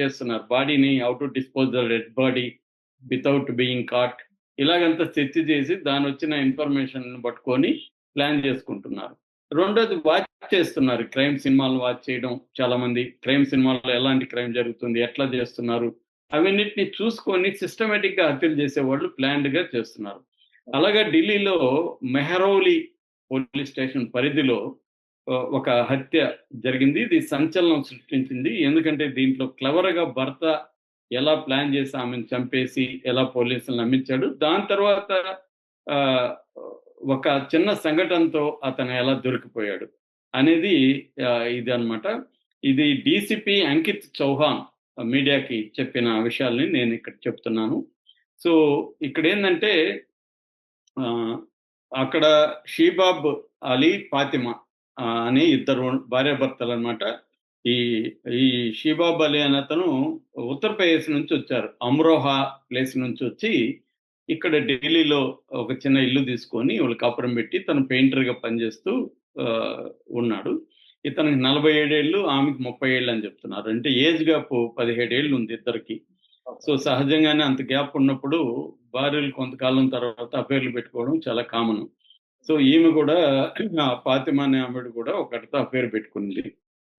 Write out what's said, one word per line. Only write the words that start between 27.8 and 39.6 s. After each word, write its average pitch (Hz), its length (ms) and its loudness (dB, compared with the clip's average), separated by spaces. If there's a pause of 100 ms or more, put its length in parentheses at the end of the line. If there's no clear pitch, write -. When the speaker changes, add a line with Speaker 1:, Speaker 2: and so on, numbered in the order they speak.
Speaker 1:
సృష్టించింది. 131 800 -4
ఎందుకంటే, 151 460 2
దీంట్లో 131 400 0
క్లవర్ 147 380 0
గా 170 180 0
భర్త 139 640 -2 (460)
ఎలా 139 240 2
ప్లాన్ 139 400 0
చేసి 135 220 -2
ఆమెను 123 280 -6 (100)
చంపేసి 127 720 -2
ఎలా 127 180 2
పోలీసులు 123 520 -2
నమ్మించాడు, 131 520 0
దాని 156 420 0
తర్వాత, 196 680 0 (520)
ఆ, 131 460 0 (720)
ఒక 135 400 0 (100)
చిన్న 196 180 4
సంఘటనతో 160 880 0
అతను 131 280 -4
ఎలా 127 340 0
దొరికిపోయాడు 110 640 -6 (480)